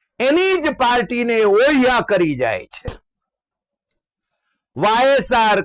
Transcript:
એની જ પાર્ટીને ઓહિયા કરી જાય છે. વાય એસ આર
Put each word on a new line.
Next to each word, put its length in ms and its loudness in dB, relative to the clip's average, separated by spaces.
એની 400 0
જ 220 -4
પાર્ટીને 640 -2
ઓહિયા 640 2
કરી 260 0
જાય 320 -4
છે. 180 -20
વાય 420 2
એસ 160 -4
આર 320 2